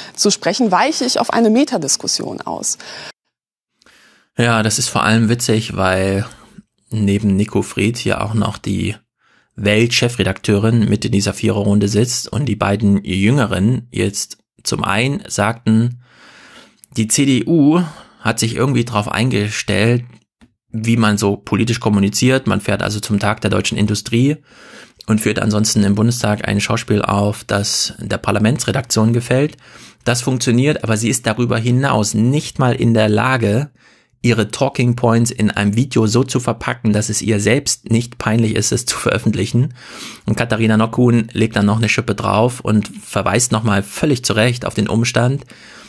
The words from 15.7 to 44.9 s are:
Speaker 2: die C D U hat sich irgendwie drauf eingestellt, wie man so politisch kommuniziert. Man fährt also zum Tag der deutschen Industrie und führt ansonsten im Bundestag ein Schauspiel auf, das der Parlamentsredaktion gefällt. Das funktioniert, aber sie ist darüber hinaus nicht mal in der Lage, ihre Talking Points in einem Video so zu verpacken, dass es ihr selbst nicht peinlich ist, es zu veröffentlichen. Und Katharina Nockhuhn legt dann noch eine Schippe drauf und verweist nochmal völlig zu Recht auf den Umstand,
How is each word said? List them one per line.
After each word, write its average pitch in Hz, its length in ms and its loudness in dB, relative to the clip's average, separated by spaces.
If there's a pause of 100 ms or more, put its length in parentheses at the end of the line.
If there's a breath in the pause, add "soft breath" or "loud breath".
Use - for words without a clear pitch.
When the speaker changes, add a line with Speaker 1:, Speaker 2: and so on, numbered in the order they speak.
Speaker 2:
die 113 100 -2
C 135 180 0
D 135 200 2
U 160 360 4 (380 loud breath)
hat - 200 -4
sich 117 180 -2
irgendwie 120 260 0
drauf 113 260 -4
eingestellt, 110 920 0 (720)
wie 113 220 0
man 107 220 2
so 101 180 2
politisch 110 460 -2
kommuniziert. 110 680 2
Man 98 140 0
fährt 98 200 -2
also 101 200 -4
zum 104 180 -2
Tag 104 220 -4
der 104 80 0
deutschen 98 280 -2
Industrie 117 600 0 (680 loud breath)
und 107 140 0
führt 107 200 -2
ansonsten 107 440 2
im 98 120 2
Bundestag 110 520 0
ein 101 140 0
Schauspiel 107 400 0
auf, 101 420 -2
das - 560 -4
der 101 180 -6
Parlamentsredaktion 110 960 0
gefällt. 131 460 0 (480 loud breath)
Das 120 160 0
funktioniert, 131 640 0
aber 110 100 0
sie 110 140 0
ist 123 180 -2
darüber 117 300 0
hinaus 123 560 0
nicht 127 440 0
mal 123 160 2
in 117 200 2
der 110 160 4
Lage, 127 600 0 (520 soft breath)
ihre 110 280 2
Talking 127 460 0
Points 117 340 2
in 107 220 0
einem 101 240 0
Video 120 320 2
so 113 160 2
zu 131 160 -2
verpacken, 120 540 -2
dass 107 160 0
es 110 120 -4
ihr 104 200 0
selbst 120 500 0
nicht 120 260 0
peinlich 110 380 0
ist, - 160 0
es 123 140 -2
zu - 120 -4
veröffentlichen. - 760 0 (520 loud breath)
Und 104 120 -2
Katharina 110 400 2
Nockhuhn 117 560 2
legt 110 240 0
dann 101 80 2
noch 104 140 2
eine 113 100 0
Schippe - 260 -2
drauf 107 460 0
und 107 260 2
verweist - 640 -2
nochmal 104 320 0
völlig 143 400 -2
zu - 80 -2
Recht 120 340 0
auf - 100 -6
den 107 120 0
Umstand, 120 560 0 (460 loud breath)